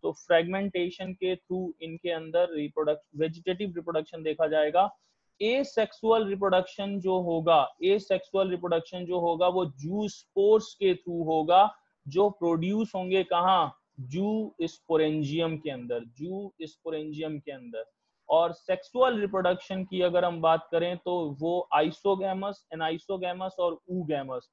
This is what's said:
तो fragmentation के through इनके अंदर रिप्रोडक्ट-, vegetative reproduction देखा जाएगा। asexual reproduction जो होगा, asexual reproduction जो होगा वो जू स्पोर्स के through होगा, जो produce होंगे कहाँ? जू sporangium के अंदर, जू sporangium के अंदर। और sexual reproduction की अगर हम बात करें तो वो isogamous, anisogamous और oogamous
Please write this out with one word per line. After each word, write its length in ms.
तो 100
fragmentation 1000
के 220
through 360
इनके 300
अंदर 380
रिप्रोडक्ट-, 680
vegetative 560
reproduction 480
देखा 240
जाएगा। 500
asexual 880
reproduction 720
जो 200
होगा, 540
asexual 640
reproduction 560
जो 140
होगा 280
वो 180
जू 420
स्पोर्स 680
के 200
through 320
होगा, 500
जो 220
produce 680
होंगे 280
कहाँ? 540
जू 640
sporangium 960
के 120
अंदर, 300
जू 600
sporangium 800
के 120
अंदर। 340
और 240
sexual 680
reproduction 680
की 160
अगर 240
हम 160
बात 300
करें 260
तो 420
वो 340
isogamous, 1000
anisogamous 840
और 200
oogamous 600